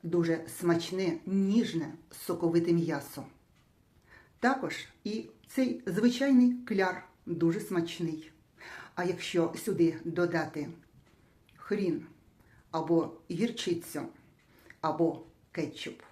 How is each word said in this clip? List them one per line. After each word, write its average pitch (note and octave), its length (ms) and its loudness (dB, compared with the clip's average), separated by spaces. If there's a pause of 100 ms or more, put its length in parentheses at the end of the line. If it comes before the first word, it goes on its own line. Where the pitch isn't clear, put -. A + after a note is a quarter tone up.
Дуже E3 380 2 (180)
смачне, E3+ 680 0
ніжне, G3 680 2 (180)
соковите E3+ 640 0
м'ясо. D3 520 -2 (1160)
Також B3+ 340 2 (300)
і G#3+ 220 -6 (220)
цей B3 380 0
звичайний B3 680 6 (140)
кляр F#3 420 0 (180)
дуже E3 340 2
смачний. E3 680 -4 (640)
А F3+ 100 -4
якщо F3 480 0 (120)
сюди E3 400 2
додати E3 640 -2 (880)
хрін, G3 500 -2 (640)
або D#3+ 420 2 (180)
гірчицю, F3 720 -2 (760)
або D#3+ 420 0 (300)
кетчуп - 600 -8